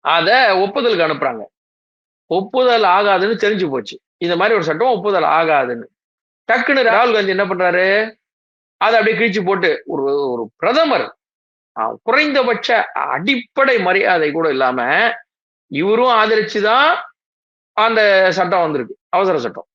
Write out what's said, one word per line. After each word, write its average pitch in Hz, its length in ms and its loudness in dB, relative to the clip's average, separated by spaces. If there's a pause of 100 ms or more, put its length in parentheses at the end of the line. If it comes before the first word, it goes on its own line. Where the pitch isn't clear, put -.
அதை 165 300 2 (280)
ஒப்புதலுக்கு 202 440 0
அனுப்புறாங்க. 131 360 -4 (880)
ஒப்புதல் 233 520 0
ஆகாதுன்னு 202 540 2
தெரிஞ்சு 202 340 -2
போச்சு, 123 260 -8 (200)
இந்த 175 200 -2
மாதிரி 208 180 2
ஒரு 190 100 0
சட்டம் 165 240 -2
ஒப்புதல் 196 360 0
ஆகாதுன்னு. 151 640 0 (640)
டக்குன்னு 262 340 0
ராகுல் 233 300 2
காந்தி 208 160 0
என்ன 196 160 0
பண்றாரு? 180 420 0 (880)
அதை 226 220 0
அப்படியே 214 180 2
கிழிச்சு 202 280 -2
போட்டு, 180 420 -2
ஒரு, 139 440 -4
ஒரு 117 260 -8
பிரதமர், 269 600 -2 (600)
ஆ, 113 260 -6
குறைந்தபட்ச 254 920 0
அடிப்படை 240 880 -2
மரியாதை 180 500 0
கூட 160 200 -2
இல்லாம, 131 600 0 (560)
இவரும் 220 480 0
ஆதரிச்சுதான் 220 840 0 (760)
அந்த 220 280 0 (320)
சட்டம் 180 280 0
வந்திருக்கு, 147 360 -4 (120)
அவசர 185 300 0
சட்டம். - 360 -8